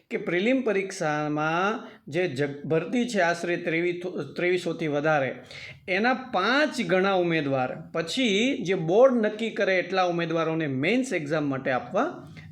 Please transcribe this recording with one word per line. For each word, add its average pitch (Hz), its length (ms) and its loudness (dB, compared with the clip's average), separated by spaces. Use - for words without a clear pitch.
કે 226 80 -4
પ્રિલિમ 202 440 0
પરીક્ષામાં 170 1300 -2
જે 175 160 0
જગ-, 139 360 -4
ભરતી 165 460 0
છે 208 100 0
આશરે 170 380 0
ત્રેવીસ, 175 440 -2
ત્રેવીસોથી 170 520 0
વધારે, 147 480 0
એના 208 260 2
પાંચ 247 680 0
ગણા 185 320 2
ઉમેદવાર 156 680 0
પછી 220 640 0
જે 190 180 -2
બોર્ડ 196 380 6
નક્કી 214 360 0
કરે 190 280 0
એટલા 185 260 0
ઉમેદવારોને 165 640 0
મેઇન્સ 185 460 0
એક્ઝામ 156 300 -2
માટે 135 280 -2
આપવા 202 640 -4